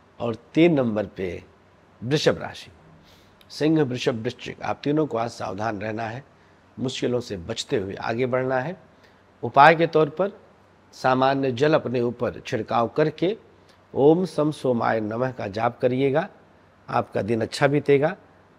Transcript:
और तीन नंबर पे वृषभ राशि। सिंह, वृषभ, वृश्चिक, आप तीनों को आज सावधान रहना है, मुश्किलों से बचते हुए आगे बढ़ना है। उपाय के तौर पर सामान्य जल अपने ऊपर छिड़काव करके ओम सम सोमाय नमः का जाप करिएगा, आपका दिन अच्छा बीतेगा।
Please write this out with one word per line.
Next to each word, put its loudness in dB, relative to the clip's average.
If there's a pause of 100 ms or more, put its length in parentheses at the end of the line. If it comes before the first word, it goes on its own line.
(220)
और -4 (200)
तीन 6
नंबर 0
पे -8 (600)
वृषभ 0
राशि। -14 (800)
सिंह, 2
वृषभ, -2
वृश्चिक, -8
आप -6
तीनों 2
को -4
आज -4
सावधान -6
रहना -6
है, -12 (540)
मुश्किलों -2
से -8
बचते -6
हुए -4
आगे -4
बढ़ना 0
है। -6 (680)
उपाय 8
के 2
तौर 4
पर -4 (640)
सामान्य 2
जल 2
अपने 0
ऊपर -2
छिड़काव -2
करके 0 (580)
ओम 6
सम -2
सोमाय 0
नमः -4
का -8
जाप -2
करिएगा, 0 (600)
आपका -2
दिन -2
अच्छा 0
बीतेगा। 2 (440)